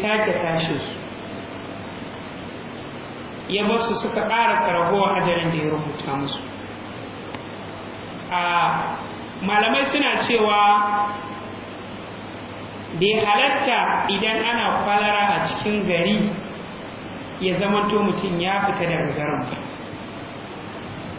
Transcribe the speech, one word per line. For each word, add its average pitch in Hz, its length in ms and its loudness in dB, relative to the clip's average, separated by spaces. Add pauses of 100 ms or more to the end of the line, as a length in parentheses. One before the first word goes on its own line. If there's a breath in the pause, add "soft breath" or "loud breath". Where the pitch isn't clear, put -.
sake 214 320 2
tashe 165 460 0
su. - 140 -6 (2500)
Ya 202 180 2
bar 226 120 4
su 226 160 0
suka 214 280 -2
ƙarasa 226 480 4
ragowar 190 480 4
ajalin 170 320 2
da 160 60 0
ya 151 120 0
rubuta 147 460 -2
musu. 139 260 -2 (1900)
A, 175 680 2 (440)
malamai 214 440 4
suna 269 320 2
cewa 214 440 4 (2250)
bai 190 260 4
halatta 240 880 4
idan 220 320 2
ana 220 460 0
kwalara 208 420 4
a 165 180 2
cikin 208 400 0
gari 180 460 4 (1080)
ya 185 160 2
zamanto 208 420 4
mutum 180 400 0
ya 196 240 0
fita 180 220 2
daga 160 260 0
garin 143 320 -2
ba. 123 140 -6 (1600)